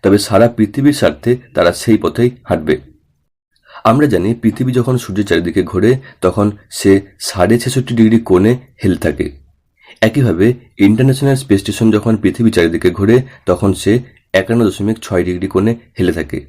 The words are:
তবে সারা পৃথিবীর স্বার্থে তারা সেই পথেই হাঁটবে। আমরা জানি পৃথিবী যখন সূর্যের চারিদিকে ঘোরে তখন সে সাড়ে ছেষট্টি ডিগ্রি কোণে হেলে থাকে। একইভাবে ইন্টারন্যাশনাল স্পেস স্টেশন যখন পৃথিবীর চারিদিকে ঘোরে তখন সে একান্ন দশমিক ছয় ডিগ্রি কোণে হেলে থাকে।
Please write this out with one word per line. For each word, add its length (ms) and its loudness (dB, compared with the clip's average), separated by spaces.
তবে 160 4
সারা 300 2
পৃথিবীর 500 0
স্বার্থে 320 0
তারা 200 2
সেই 240 0
পথেই 320 -2
হাঁটবে। 320 -2
আমরা 220 2
জানি 260 0
পৃথিবী 380 -2
যখন 260 0
সূর্যের 320 -4
চারিদিকে 340 0
ঘোরে 280 0
তখন 260 0
সে 220 0
সাড়ে 400 0
ছেষট্টি 340 -4
ডিগ্রি 260 4
কোণে 320 2
হেলে 220 -2
থাকে। 260 -4
একইভাবে 460 0
ইন্টারন্যাশনাল 580 2
স্পেস 240 0
স্টেশন 300 -2
যখন 260 0
পৃথিবীর 380 0
চারিদিকে 360 0
ঘোরে 240 2
তখন 280 0
সে 200 -2
একান্ন 320 0
দশমিক 360 -2
ছয় 220 -2
ডিগ্রি 240 -6
কোণে 240 0
হেলে 180 0
থাকে। 360 -8